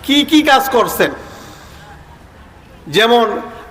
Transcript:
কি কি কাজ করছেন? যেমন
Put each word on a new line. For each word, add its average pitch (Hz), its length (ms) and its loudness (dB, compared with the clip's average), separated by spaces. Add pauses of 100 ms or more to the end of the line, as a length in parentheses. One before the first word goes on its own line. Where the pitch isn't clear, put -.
কি 285 220 0
কি 302 180 2
কাজ 285 260 2
করছেন? 196 420 0 (1800)
যেমন 220 520 2 (300)